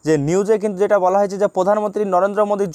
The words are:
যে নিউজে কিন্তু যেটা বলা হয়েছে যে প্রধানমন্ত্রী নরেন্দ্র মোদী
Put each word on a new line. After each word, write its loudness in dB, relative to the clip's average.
যে 2
নিউজে 0
কিন্তু -4
যেটা 2
বলা 2
হয়েছে -2
যে 0
প্রধানমন্ত্রী 0
নরেন্দ্র 0
মোদী -2